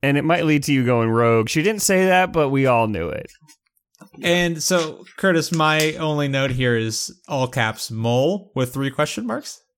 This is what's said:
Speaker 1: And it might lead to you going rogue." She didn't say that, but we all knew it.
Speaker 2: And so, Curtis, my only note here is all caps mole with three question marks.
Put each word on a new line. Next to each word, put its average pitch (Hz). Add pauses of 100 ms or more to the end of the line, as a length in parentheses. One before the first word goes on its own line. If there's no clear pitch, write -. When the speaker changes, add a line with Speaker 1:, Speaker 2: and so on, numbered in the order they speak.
Speaker 1:
And 139
it 147
might 165
lead 151
to 151
you 131
going 117
rogue." 113
She 160
didn't 202
say 185
that, 185
but 151
we 135
all 117
knew 85
it. - (920)
Speaker 2:
And 175
so, 170 (140)
Curtis, 165
my 156
only 151
note 135
here 123
is 110 (160)
all 131
caps 117
mole 127
with 127
three 135
question 208
marks. 240 (180)